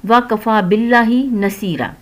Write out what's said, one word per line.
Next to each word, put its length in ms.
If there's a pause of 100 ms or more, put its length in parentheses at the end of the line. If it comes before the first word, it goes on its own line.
व 140
कफ़ा 420
बिल्लाहि 600 (120)
नसीरा। 680